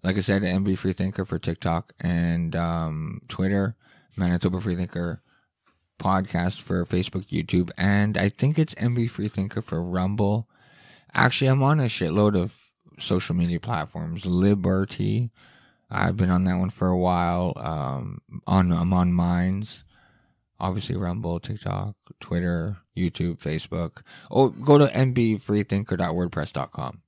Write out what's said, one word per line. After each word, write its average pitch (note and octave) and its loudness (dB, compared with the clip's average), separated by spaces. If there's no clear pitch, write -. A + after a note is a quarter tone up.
Like F#2+ 0
I G2+ 0
said, G2 2
M F#2 0
B G2 2
Freethinker F#2+ -2
for E2+ -6
TikTok E2+ -4
and, E2+ 0
um, D#2+ -4
Twitter, G2 0
Manitoba F2+ 0
Freethinker F2 -4
podcast F#2+ -2
for F2+ -2
Facebook, F#2 -4
YouTube, - 0
and G2+ 2
I G2+ 2
think C#3+ 0
it's D#3 0
M A#2+ -2
B A#2 0
Freethinker G2+ -4
for - -6
Rumble, G2+ 0
actually, C3 4
I'm C3 4
on D3+ 4
a C#3 2
shitload G#2 2
of - -2
social - -2
media F2 0
platforms. E2 -6
Liberty, G2 2
I've F#2+ 0
been F#2 2
on F2+ 4
that F#2 2
one F#2 0
for - -2
a F#2 2
while. F2 2
Um, C2+ -6
on, F#2 4
I'm E2+ 2
on F2+ 4
Minds. F2+ 0
Obviously, F#2+ -4
Rumble, F2 -4
TikTok, G2 -6
Twitter, F2 -2
YouTube, E2+ -2
Facebook. E2 -6
Oh, C3 6
go C#3+ 6
to C#3+ 6
N C3 2
B A2+ 2
freethinker G2+ -2
dot E2+ 0
wordpress F2 -2
dot C2+ -6
com. - -10